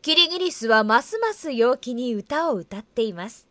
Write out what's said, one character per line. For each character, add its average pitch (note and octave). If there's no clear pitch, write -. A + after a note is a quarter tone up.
キ D#4
リ E4+
ギ F4
リ F4+
ス A3+
は A3
ま A3
す -
ま A4+
す D4+
陽 A#3+
気 B3
に B3
歌 D4
を A#3
歌 F#3+
っ G#3+
て -
い A3
ま F3+
す。 -